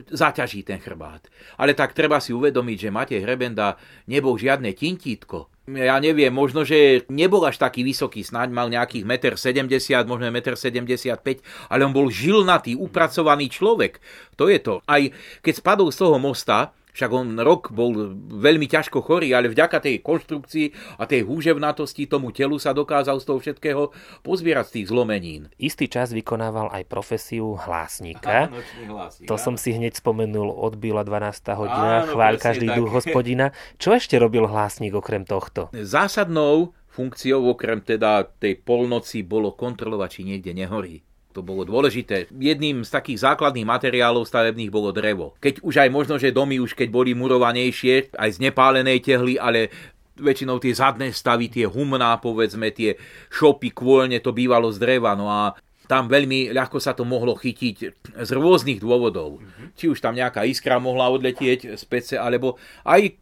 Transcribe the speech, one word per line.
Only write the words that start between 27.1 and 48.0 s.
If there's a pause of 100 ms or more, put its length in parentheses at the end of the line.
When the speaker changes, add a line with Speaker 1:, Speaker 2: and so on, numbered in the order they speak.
Speaker 2:
hlásnika.
Speaker 1:
Áno,
nočný
hlásnik,
Speaker 2:
To
Speaker 1:
áno.
Speaker 2:
som
si
hneď
spomenul,
odbila
dvanásta
hodina,
Speaker 1:
Áno,
Speaker 2:
chváľ
Speaker 1:
presne
Speaker 2:
každý
Speaker 1:
tak.
Speaker 2:
duch
Hospodina. (300)
Čo
ešte
robil
hlásnik
okrem
tohto?
Speaker 1:
Zásadnou (160)
funkciou
okrem
teda
tej
polnoci
bolo
kontrolovať,
či
niekde
nehorí. (320)
To
bolo
dôležité.
Jedným
z
takých
základných
materiálov
stavebných
bolo
drevo.
Keď
už
aj
možno,
že
domy,
už
keď
boli
murovanejšie,